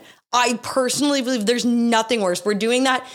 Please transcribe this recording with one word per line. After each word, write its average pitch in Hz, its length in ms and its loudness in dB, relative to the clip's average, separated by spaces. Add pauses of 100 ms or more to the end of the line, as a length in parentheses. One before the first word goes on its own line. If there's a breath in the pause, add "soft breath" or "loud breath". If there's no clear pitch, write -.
(320 loud breath)
I 247 300 2
personally 269 600 0
believe 233 240 -2
there's 240 180 0
nothing 233 560 2
worse. 175 240 -2
We're 208 100 0
doing 233 300 0
that 262 300 0